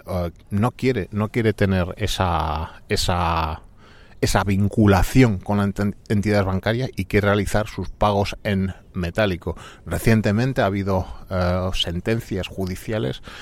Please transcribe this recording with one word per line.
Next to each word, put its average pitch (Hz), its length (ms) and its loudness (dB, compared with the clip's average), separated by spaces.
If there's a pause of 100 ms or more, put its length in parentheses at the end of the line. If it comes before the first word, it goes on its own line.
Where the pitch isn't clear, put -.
eh, 90 260 -4 (200)
no 104 200 0
quiere, 123 400 -2
no 104 180 -2
quiere 110 240 2
tener 92 440 2
esa, 82 880 -2
esa, 85 760 -2 (580)
esa - 220 2
vinculación 101 960 4
con 104 180 -2
las 101 100 2
enten-, 101 280 -2 (140)
entidades 104 360 2
bancarias 104 500 -2
y 95 100 -4
quiere 104 220 2
realizar 104 400 0
sus - 220 -8
pagos 101 540 0
en 95 320 0 (180)
metálico. 87 640 -2 (300)
Recientemente 110 800 2
ha - 20 4
habido, 95 400 0 (240)
eh, 90 440 0
sentencias 92 720 -4
judiciales, 107 760 -6 (200)